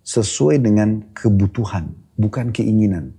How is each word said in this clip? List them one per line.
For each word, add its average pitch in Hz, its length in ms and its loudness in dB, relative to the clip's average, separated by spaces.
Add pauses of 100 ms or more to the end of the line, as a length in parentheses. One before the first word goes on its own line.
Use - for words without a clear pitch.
sesuai 143 540 0
dengan 107 420 2 (100)
kebutuhan, 98 720 0 (300)
bukan 117 360 -2
keinginan. 107 680 0